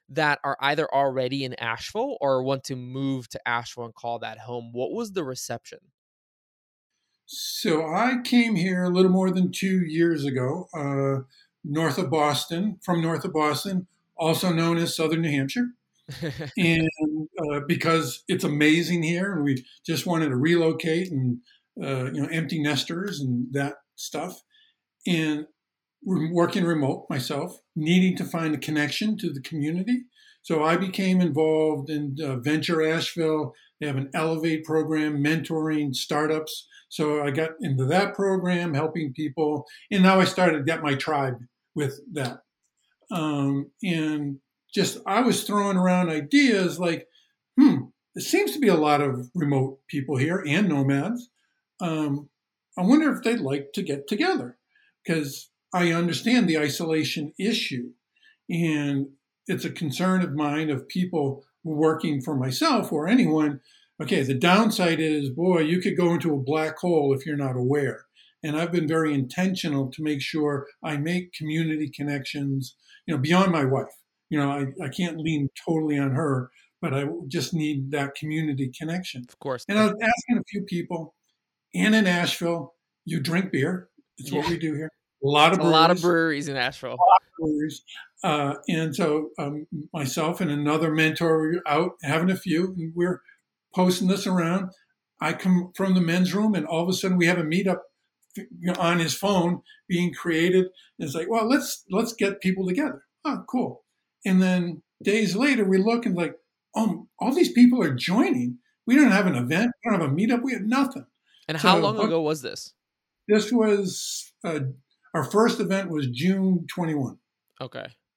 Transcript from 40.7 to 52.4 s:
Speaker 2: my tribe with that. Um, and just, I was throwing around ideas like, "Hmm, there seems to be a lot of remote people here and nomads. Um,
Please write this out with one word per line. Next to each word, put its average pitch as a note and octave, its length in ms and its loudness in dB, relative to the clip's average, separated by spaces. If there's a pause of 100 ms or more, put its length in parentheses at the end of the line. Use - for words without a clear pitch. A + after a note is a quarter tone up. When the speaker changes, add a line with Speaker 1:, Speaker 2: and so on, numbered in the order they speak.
Speaker 2:
my C#3+ 100 2
tribe C3+ 440 -2 (360)
with C#3+ 260 -4 (120)
that. B2 260 -6 (720)
Um, C#3+ 640 -2 (100)
and D3+ 560 -2 (360)
just, - 320 0
I G#3 160 2
was A#3 220 2
throwing G3+ 320 0
around F3+ 340 4
ideas F3+ 680 2
like, E3+ 280 -2 (520)
"Hmm, B3+ 180 8 (380)
there - 80 -10
seems G4+ 300 0
to - 60 -6
be C4 100 4
a F3+ 60 6
lot D3 260 4
of B2+ 340 -2
remote C#3 540 0
people C#3 280 -4
here D#3+ 300 0
and F3 220 2
nomads. C#3+ 600 0 (500)
Um, D3+ 480 -4 (480)